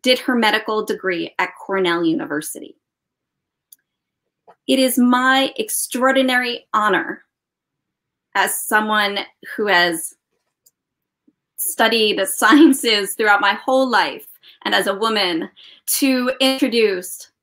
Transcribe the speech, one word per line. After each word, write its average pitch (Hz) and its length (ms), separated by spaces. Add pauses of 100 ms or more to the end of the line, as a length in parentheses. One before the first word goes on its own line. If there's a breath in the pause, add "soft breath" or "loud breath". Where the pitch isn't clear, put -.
did 254 160
her 254 160
medical 214 500
degree 185 540
at 185 100 (100)
Cornell 175 460
University. - 720 (1900)
It 262 100
is 262 220
my 262 580
extraordinary 247 1160
honor 208 480 (1120)
as 196 280
someone 214 560 (360)
who 214 100
has 175 480 (1400)
studied 220 600
the 190 60
sciences 233 920
throughout 208 260
my 202 120
whole 262 360
life 180 380 (360 loud breath)
and 208 100
as 196 140
a 196 80
woman 196 540 (480 loud breath)
to 262 420
introduce 233 920 (120)